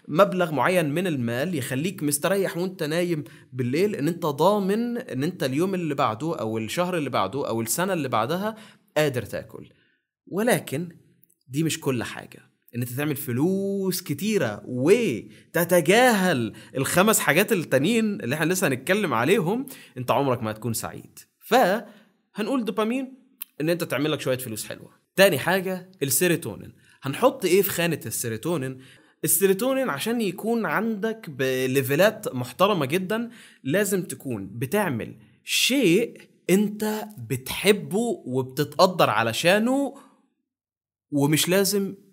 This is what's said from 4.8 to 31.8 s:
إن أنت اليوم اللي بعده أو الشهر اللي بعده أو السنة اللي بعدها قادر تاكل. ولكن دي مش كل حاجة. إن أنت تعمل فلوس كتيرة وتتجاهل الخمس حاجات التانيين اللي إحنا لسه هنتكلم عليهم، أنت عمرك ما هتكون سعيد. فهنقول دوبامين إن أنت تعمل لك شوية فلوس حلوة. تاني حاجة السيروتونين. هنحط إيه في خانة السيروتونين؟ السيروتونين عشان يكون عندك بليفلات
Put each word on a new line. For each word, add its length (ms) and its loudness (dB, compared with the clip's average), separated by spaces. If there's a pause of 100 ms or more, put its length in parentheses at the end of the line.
إن 260 -6
أنت 200 -4
اليوم 300 0
اللي 200 -2
بعده 460 -2
أو 180 -2
الشهر 380 -2
اللي 140 -4
بعده 380 -2
أو 120 -2
السنة 320 -2
اللي 160 -2
بعدها 480 -2 (400)
قادر 260 0
تاكل. 460 -10 (580)
ولكن 600 0 (600)
دي 140 -2
مش 180 -2
كل 220 -2
حاجة. 360 -12 (380)
إن 60 -2
أنت 80 -6
تعمل 260 -2
فلوس 840 -2
كتيرة 600 -2
وتتجاهل 1900 2 (240)
الخمس 420 4
حاجات 340 2
التانيين 680 2
اللي 140 -4
إحنا 180 0
لسه 160 0
هنتكلم 460 0
عليهم، 520 2 (320)
أنت 120 -2
عمرك 320 2
ما 80 -2
هتكون 220 -6
سعيد. 460 -10 (220)
فهنقول 1200 0
دوبامين 500 -4 (460)
إن 80 -2
أنت 160 0
تعمل 280 -2
لك 80 -4
شوية 180 -2
فلوس 280 -10
حلوة. 240 -14 (260)
تاني 220 6
حاجة 520 -2 (120)
السيروتونين. 720 -2 (300)
هنحط 420 2
إيه 180 6
في 80 -2
خانة 360 -2
السيروتونين؟ 720 -4 (460)
السيروتونين 680 2
عشان 300 -2
يكون 460 -2
عندك 640 -4
بليفلات 1040 0